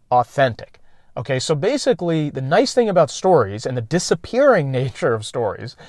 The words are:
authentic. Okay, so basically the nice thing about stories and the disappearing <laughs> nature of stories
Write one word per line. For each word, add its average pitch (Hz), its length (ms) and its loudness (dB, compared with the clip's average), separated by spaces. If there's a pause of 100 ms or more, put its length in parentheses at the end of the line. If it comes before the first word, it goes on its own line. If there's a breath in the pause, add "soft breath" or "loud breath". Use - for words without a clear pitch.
(100)
authentic. - 680 0 (380)
Okay, 131 240 -4
so - 140 -2
basically 170 760 -2
the 135 100 -8
nice 175 320 0
thing 233 160 2
about 170 220 2
stories 120 560 2
and 127 100 -4
the 120 60 -4
disappearing 196 880 0
<laughs> - 20 -4
nature 131 400 -2
of 110 140 -4
stories 117 500 -6 (120)